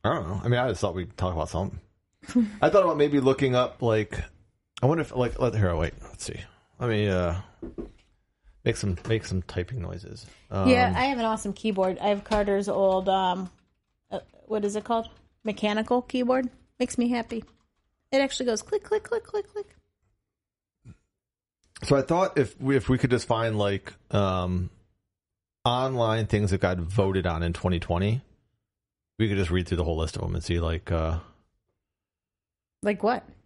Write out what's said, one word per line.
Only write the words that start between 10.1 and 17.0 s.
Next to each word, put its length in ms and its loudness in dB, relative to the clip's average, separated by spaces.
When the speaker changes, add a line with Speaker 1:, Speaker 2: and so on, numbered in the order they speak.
Speaker 1:
Um, 200 0
Speaker 2:
Yeah, 260 4
I 100 0
have 140 -2
an 60 -2
awesome 280 -4
keyboard. 460 -2
I 100 -2
have 140 -2
Carter's 440 0
old, 420 2
um, 420 0
uh, 100 -8
what 180 -2
is 100 -2
it 80 -4
called? 240 -2
Mechanical 580 0
keyboard. 480 0
Makes 180 -2
me 120 2